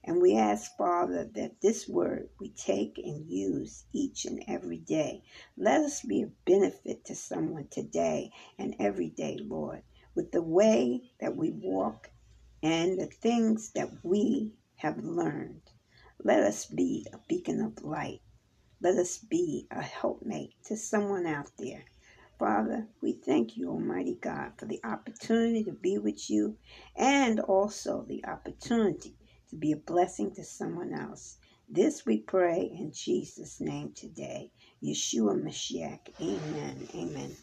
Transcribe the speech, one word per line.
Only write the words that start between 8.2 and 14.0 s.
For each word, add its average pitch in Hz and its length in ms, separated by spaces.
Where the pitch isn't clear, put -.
and - 220
every 180 300
day, - 280
Lord, 76 440
with - 160
the 170 100
way 220 760
that 226 160
we 160 160
walk - 580
and 165 340
the 151 100
things 226 680
that - 140